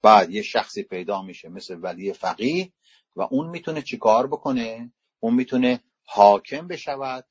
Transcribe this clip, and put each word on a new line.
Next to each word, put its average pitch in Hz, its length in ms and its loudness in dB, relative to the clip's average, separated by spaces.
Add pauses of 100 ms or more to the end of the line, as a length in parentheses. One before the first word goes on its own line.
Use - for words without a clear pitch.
بعد 101 280 8
یه 104 120 -6
شخصی 104 420 -6
پیدا 95 380 -6
می‌شه 90 280 -18
مثل 92 320 -14
ولی 92 320 -8
فقیه 127 580 -4 (440)
و 90 60 -6
اون - 280 -2
می‌تونه 160 320 -8
چی - 160 -10
کار 117 300 2
بکنه؟ 120 640 -6 (280)
اون 113 140 0
می‌تونه 123 500 0 (200)
حاکم 104 640 4
بشود 135 640 -8